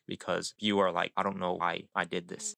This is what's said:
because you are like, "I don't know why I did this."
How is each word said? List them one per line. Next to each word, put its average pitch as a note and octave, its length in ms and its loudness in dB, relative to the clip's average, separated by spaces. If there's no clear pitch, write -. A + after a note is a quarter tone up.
because F2 520 -2
you G2+ 200 4
are F#2 120 6
like, F2+ 260 0
"I F#2+ 60 2
don't G2 160 -2
know F2+ 160 0
why F2 400 -2
I F2+ 100 2
did F2 240 -4
this." - 280 -8